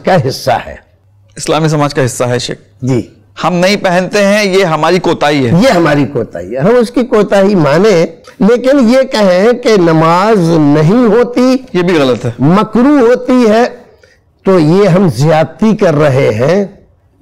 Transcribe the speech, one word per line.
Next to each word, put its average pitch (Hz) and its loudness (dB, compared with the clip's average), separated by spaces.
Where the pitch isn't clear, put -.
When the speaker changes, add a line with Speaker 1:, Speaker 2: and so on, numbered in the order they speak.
Speaker 1:
का 185 0
हिस्सा 131 -2
है। - -12
Speaker 2:
इस्लामी 156 -2
समाज 147 -2
का 156 -2
हिस्सा 123 -4
है 123 -2
शेख। - -10
Speaker 1:
जी। 123 -4
Speaker 2:
हम 170 -2
नहीं 185 0
पहनते 185 -2
हैं, 202 0
ये 190 0
हमारी 160 0
कोताही 147 -2
है। 123 0
Speaker 1:
ये 269 2
हमारी 151 0
कोताही 98 -8
है, 131 -6
हम 220 0
उसकी 247 -2
कोताही 208 0
माने, 170 2
लेकिन 247 2
ये 262 2
कहें 202 0
कि 220 0
नमाज 170 2
नहीं 156 2
होती, 240 0
Speaker 2:
ये 185 0
भी 185 -2
गलत 131 0
है। 117 -6
Speaker 1:
मकरूह 214 2
होती 247 0
है, 226 2
तो 190 2
ये 180 2
हम 180 2
ज्यादती 156 0
कर 180 0
रहे 139 0
हैं, 160 0